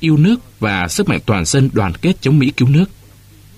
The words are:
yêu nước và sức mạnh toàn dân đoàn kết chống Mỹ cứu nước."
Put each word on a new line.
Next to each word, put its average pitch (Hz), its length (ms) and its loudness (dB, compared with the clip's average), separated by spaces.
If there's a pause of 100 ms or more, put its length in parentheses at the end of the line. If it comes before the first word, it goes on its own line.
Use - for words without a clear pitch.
yêu 156 160 0
nước 185 200 2 (240)
và 95 280 -2
sức 196 200 -4
mạnh 92 180 -2
toàn 98 180 -2
dân 135 280 0
đoàn 98 220 -2
kết 180 260 -2
chống 147 180 2
Mỹ 131 180 0
cứu 123 120 0
nước." 156 220 2 (680)